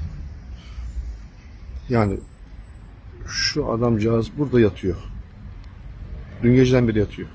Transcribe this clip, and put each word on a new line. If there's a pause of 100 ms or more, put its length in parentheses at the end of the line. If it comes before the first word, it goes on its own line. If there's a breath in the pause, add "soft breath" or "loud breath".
(1900)
Yani (1080)
şu
adamcağız
burada
yatıyor. (1500)
Dün
geceden
beri
yatıyor.